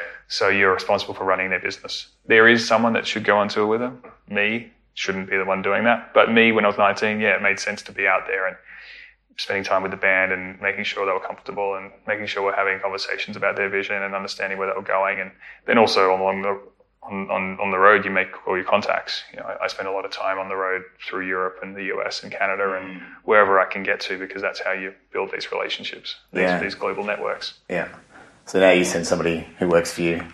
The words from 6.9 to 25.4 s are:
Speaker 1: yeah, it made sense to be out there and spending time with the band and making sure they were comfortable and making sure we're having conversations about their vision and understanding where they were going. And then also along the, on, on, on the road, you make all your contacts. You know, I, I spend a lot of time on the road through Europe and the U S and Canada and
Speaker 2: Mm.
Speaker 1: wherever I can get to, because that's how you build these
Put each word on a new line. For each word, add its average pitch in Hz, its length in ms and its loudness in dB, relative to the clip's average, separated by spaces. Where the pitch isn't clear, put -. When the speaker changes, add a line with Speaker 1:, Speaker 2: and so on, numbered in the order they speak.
Speaker 1:
yeah, 104 160 4
it 92 60 -4
made 98 160 0
sense 104 240 -6
to 113 100 -18
be 98 140 -2
out 95 200 2
there 95 200 -2
and 92 100 -6
spending 98 260 -4
time 95 180 2
with 95 80 -4
the 95 60 -8
band 95 340 2
and 92 300 -6
making 101 240 -2
sure 101 220 -4
they 95 60 0
were 92 60 -2
comfortable 98 580 -6
and 95 140 -14
making 107 200 -4
sure 101 180 -4
we're 98 100 0
having 98 260 0
conversations 98 540 -6
about 98 220 -2
their 101 140 0
vision 98 320 -2
and 98 120 -6
understanding 98 440 -6
where 95 100 -2
they 95 80 -4
were 98 60 -6
going. 98 380 0
And 95 100 -10
then 117 120 4
also 98 360 6
along 95 280 0
the, 98 180 -4
on, 98 280 -8
on, 95 280 -4
on 98 120 -4
the 92 80 0
road, 98 260 6
you 98 60 -4
make 95 180 0
all 95 100 0
your 92 100 -4
contacts. - 560 -2
You - 80 -14
know, - 60 -12
I, - 180 -6
I 95 40 -2
spend 98 200 -8
a - 20 -4
lot 98 140 -4
of 98 80 -10
time 95 260 -4
on 95 120 -6
the 98 40 -4
road 92 280 -2
through 95 220 -6
Europe 92 360 -4
and 98 120 -12
the 98 100 -12
U 98 200 -6
S 101 180 -8
and 101 80 -16
Canada 98 440 -2
and 92 260 -10
Speaker 2:
Mm. - 20 -16
Speaker 1:
wherever 101 340 6
I 92 60 4
can 98 180 -4
get 98 180 -2
to, 92 180 -6
because 95 240 -8
that's - 180 -6
how - 120 -4
you 95 200 -6
build 98 180 -4
these - 180 -10